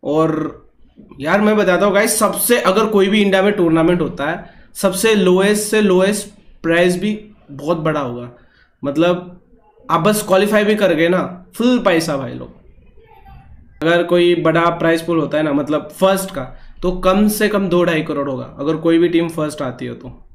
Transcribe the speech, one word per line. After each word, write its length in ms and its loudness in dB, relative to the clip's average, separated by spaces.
और 600 -2
यार 220 0
मैं 160 2
बताता 280 2
हूँ 80 2
गाइस, 260 0
सबसे, 420 0
अगर 240 2
कोई 220 2
भी 140 2
इंडिया 200 2
में 120 2
टूर्नामेंट 480 2
होता 300 -4
है, 180 -10
सबसे 420 0
लोएस्ट 480 2
से 180 0
लोएस्ट 460 2
प्राइस 360 2
भी 320 -6
बहुत 260 -4
बड़ा 220 -2
होगा। 320 -8
मतलब 580 -2
आप 100 0
बस 260 0
क्वालिफाई 360 2
भी 120 2
कर 180 2
गए 160 2
ना, 460 -4
फुल 240 2
पैसा 380 0
भाई 160 -10
लोग। 220 -16
अगर 200 2
कोई 320 2
बड़ा 340 2
प्राइस 320 -2
पूल 180 -2
होता 180 -2
है 60 0
ना, 100 -2
मतलब 360 -2
फर्स्ट 320 0
का, 100 -10
तो 100 -2
कम 360 2
से 200 0
कम 220 -2
दो 140 2
ढाई 180 0
करोड़ 280 -4
होगा, 300 -10
अगर 160 -2
कोई 220 2
भी 120 4
टीम 200 0
फर्स्ट 320 -6
आती 240 -8
हो 100 -10
तो। 400 -20